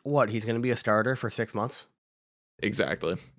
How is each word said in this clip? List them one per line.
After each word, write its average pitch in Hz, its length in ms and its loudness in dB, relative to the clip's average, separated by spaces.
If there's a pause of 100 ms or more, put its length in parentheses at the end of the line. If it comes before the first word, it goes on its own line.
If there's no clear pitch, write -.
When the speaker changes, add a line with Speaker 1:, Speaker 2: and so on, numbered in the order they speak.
Speaker 1:
what, 139 260 4
he's 107 160 -2
gonna 117 140 0
be 123 120 0
a 117 60 0
starter 110 380 2
for 117 140 -4
six - 240 -4
months? 113 340 -4 (720)
Speaker 2:
Exactly. 90 560 0 (240)